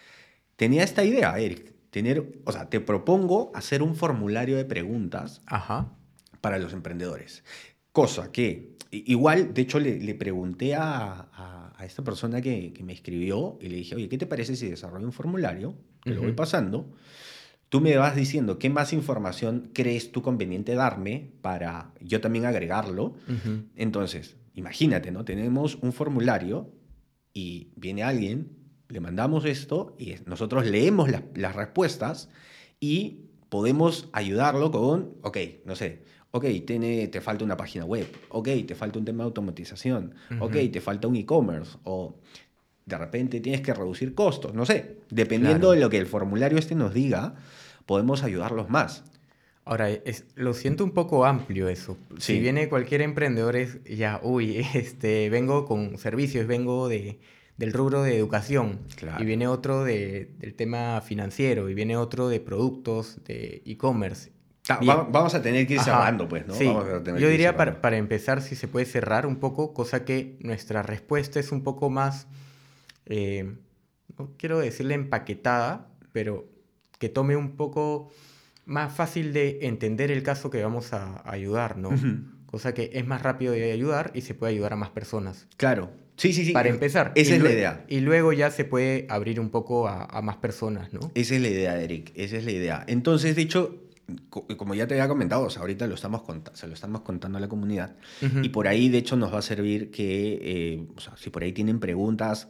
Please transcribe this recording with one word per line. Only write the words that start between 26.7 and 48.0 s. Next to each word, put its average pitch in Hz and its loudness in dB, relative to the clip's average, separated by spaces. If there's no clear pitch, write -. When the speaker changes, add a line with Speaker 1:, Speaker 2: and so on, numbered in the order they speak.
Speaker 1:
y 87 -10
viene 95 -6
alguien, 123 -2
le - -8
mandamos 120 0
esto 151 -4
y 113 -10
es-, - -14
nosotros 110 -2
leemos 139 6
las, 101 0
las 95 -4
respuestas 123 -2
y 160 -2
podemos 143 2
ayudarlo 135 2
con, 156 0
ok, 104 -6
no 95 -8
sé, 87 -8
ok, 120 -2
tiene, 113 0
te 95 -6
falta 107 -4
una 98 0
página 92 -8
web, 95 -2
ok, 113 -4
te 87 -8
falta 107 -6
un 110 -2
tema 113 -4
de - -2
automatización, 98 -4
ok, 110 0
Speaker 2:
Ujú. 131 2
Speaker 1:
te 95 -6
falta 101 -4
un 123 2
e-commerce, 104 0
o 92 -6
de 87 -6
repente 117 -2
tienes 135 -2
que 147 -2
reducir 101 -4
costos, 190 0
no 120 0
sé, - 0
dependiendo 117 6
Speaker 2:
Claro. 185 10
Speaker 1:
de 165 8
lo 120 6
que 104 4
el 92 2
formulario 104 2
este 160 -2
nos 117 2
diga, 113 0
podemos 120 2